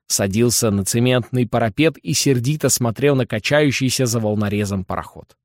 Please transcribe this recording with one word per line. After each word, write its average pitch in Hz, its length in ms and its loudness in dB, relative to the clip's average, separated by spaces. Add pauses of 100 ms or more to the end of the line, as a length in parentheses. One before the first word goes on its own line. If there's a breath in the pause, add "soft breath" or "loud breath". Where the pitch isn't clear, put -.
садился 110 640 0
на 98 140 0
цементный 123 640 0
парапет 120 520 0
и 160 160 -4
сердито 139 540 0
смотрел 127 480 0
на 123 100 0
качающийся 131 800 0
за 117 120 0
волнорезом 104 680 -2
пароход. - 600 -10